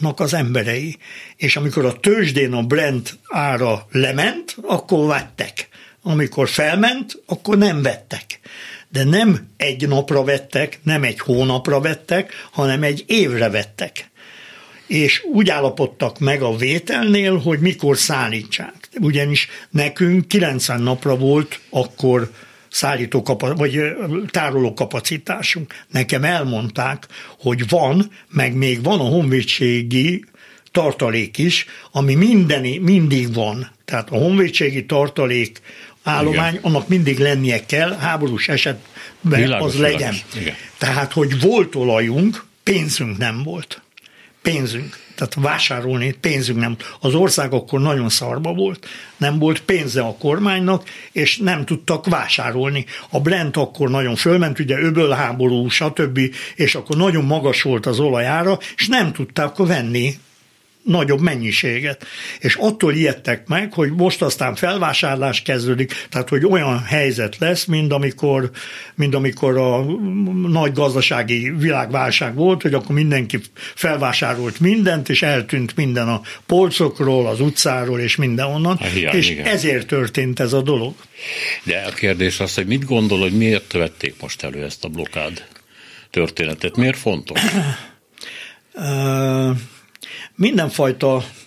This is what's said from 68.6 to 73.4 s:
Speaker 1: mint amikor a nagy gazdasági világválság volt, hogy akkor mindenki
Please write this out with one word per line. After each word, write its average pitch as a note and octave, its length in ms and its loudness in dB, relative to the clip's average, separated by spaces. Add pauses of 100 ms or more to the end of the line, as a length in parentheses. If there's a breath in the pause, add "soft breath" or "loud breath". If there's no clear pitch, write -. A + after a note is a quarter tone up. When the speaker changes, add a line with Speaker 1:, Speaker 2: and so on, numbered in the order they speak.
Speaker 1:
mint C#3+ 200 0
amikor C3 420 0
a B2+ 280 2 (640)
nagy D#3 260 2
gazdasági B2 840 0
világválság C3 800 0
volt, F3+ 260 2
hogy C#3+ 120 0
akkor C#3+ 220 0
mindenki C#3 440 0 (140)